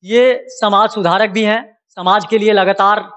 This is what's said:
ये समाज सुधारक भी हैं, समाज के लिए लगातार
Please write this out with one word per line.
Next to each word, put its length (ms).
ये 440
समाज 420
सुधारक 400
भी 120
हैं, 360
समाज 420
के 80
लिए 140
लगातार 480